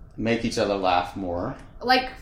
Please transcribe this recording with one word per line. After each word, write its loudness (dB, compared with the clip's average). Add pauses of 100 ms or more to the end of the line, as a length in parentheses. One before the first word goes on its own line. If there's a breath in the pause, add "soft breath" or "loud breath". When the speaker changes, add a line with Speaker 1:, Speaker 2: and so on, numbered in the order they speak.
(160)
Speaker 1:
Make 0
each -2
other 2
laugh 2
more. -4 (260)
Speaker 2:
like, 2 (120)